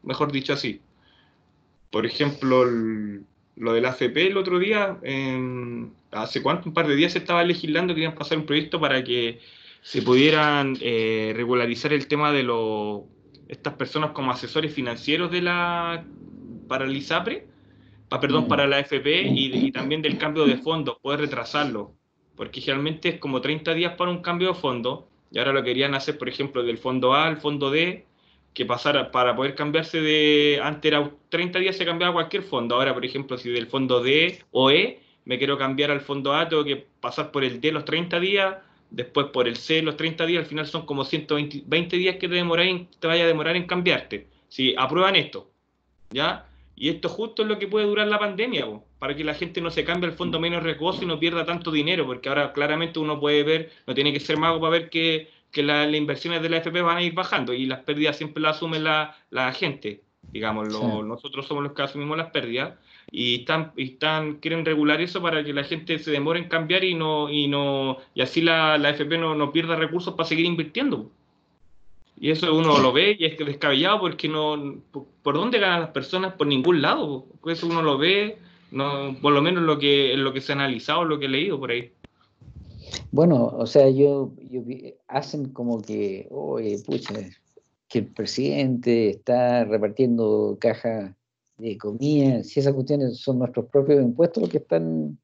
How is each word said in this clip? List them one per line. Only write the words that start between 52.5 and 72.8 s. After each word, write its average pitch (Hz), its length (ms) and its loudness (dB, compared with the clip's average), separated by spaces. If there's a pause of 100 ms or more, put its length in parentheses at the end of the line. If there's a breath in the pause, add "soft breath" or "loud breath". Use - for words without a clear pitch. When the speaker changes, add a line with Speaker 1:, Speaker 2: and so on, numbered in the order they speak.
Speaker 1:
claramente 156 460 -2
uno 151 200 -2
puede 147 240 4
ver, 160 260 0 (160 loud breath)
no 127 80 -6
tiene 139 200 2
que 139 80 -2
ser 143 160 0
mago 160 240 2
para 160 100 2
ver 165 180 2
que, 160 380 0 (240 loud breath)
que 147 100 -2
la, 147 240 4
las 151 100 2
inversiones 151 460 -2
de 165 60 -2
la 165 80 0
A 165 40 2
F 165 120 -4
P 175 100 0
van 170 140 4
a 175 80 0
ir 170 100 -2
bajando 147 400 -2
y 131 120 -2
las 131 160 -4
pérdidas 147 340 0
siempre 156 260 -8
las 156 140 2
asume 160 240 -4
la, 156 340 0 (160 loud breath)
la 131 220 -2
gente, 135 520 -6 (280)
digamos, 107 400 -4
lo-, 107 300 -2
Speaker 2:
Sí. 107 60 -6
Speaker 1:
nosotros 139 400 -10
somos 143 160 -4
los 143 100 -6
que 147 80 -6
asumimos 147 360 -4
las 165 140 -6
pérdidas 127 440 -4 (360 soft breath)
y 123 300 0
están, 156 340 -2
y 135 80 -6
están, 151 520 -2
quieren 160 280 -4
regular 151 380 2
eso 180 200 -4
para 160 220 0
que 147 80 -6
la 143 140 -2
gente 160 340 -4
se 156 120 -6
demore 147 280 0
en 170 80 -8
cambiar 170 380 0
y 180 100 0
no, 151 340 -2
y 147 200 0
no, 139 480 0 (160 loud breath)
y - 80 -2
así 127 180 0
la, 160 380 4
la 147 100 4
A 147 40 4
F 147 120 -2
P 156 140 -2
no, 160 180 0
no 147 160 0
pierda 165 240 0
recursos 160 380 -2
para 160 160 -4
seguir 165 160 2
invirtiendo. 165 640 -2 (1120)
Y 147 100 2
eso 160 220 2
uno 156 260 6
lo 131 120 6